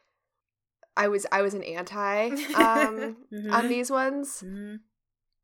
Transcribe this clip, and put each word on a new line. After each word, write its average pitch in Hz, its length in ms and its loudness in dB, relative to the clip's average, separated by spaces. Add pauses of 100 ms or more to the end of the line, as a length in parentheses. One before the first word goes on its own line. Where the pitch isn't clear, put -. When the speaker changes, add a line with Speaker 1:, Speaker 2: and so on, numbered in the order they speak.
(960)
Speaker 1:
I 208 100 4
was, 202 240 0
I 196 120 4
was 202 120 0
an 190 80 -6
anti, 202 680 -2
um, 285 60 -4 (840)
Speaker 2:
<laughs> - 100 -18
Mm-hmm. 208 200 -6
Speaker 1:
on 233 160 4
these 247 200 0
ones. 269 560 -2
Speaker 2:
Mm-hmm. 202 320 -12 (680)